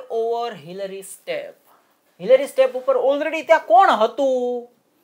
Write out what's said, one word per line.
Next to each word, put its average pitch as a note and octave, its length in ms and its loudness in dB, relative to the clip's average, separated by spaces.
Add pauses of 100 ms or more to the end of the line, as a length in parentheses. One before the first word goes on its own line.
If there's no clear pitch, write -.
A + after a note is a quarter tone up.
(100)
over A3+ 580 -6
Hillary F#3+ 320 -12
Step? D3 520 -10 (680)
હિલરી B3+ 260 4
સ્ટેપ B3+ 280 0
ઉપર B3+ 220 -2
already C#4+ 500 -2
ત્યાં D#4+ 140 4
કોણ E4+ 300 6
હતું? B3 800 -2 (360)